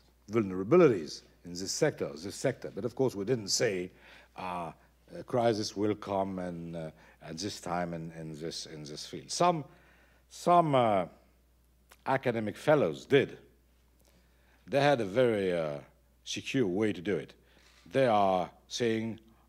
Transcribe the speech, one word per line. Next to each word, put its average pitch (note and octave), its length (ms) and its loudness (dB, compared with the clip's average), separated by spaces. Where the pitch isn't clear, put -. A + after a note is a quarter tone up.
vulnerabilities G#2 920 4
in F2 80 -12
this F2+ 200 -8
sector, A#2 440 -2
this F2+ 200 -10
sector. - 380 -4
But G2+ 120 -8
of A#2 100 -6
course, C3 200 0
we G2+ 100 -4
didn't A2 240 -2
say, F#2+ 420 -2
uh, F2 340 -8
a - 60 -12
crisis A#2 520 0
will G#2 200 0
come F#2+ 440 -4
and, E2+ 360 -8
uh, D#2+ 140 -8
at D#2+ 160 -12
this G2 220 -8
time F2 340 -4
in, E2 240 -10
in D#2+ 220 -12
this, D#2+ 260 -10
in D2+ 200 -14
this D2 200 -12
field. - 240 -14
Some, E3+ 360 0
some, E3+ 460 4
uh, G#2+ 300 4
academic A#2 480 0
fellows A2 500 2
did. C3 320 2
They A#2+ 120 2
had C#3+ 220 4
a G#2 40 -2
very, G#2 460 2
uh, D#2 280 -2
secure A#2 420 -2
way G2 280 0
to F2+ 80 -8
do F#2 160 0
it. C2+ 160 -8
They C3+ 160 2
are F#2+ 420 4
saying A2+ 500 -2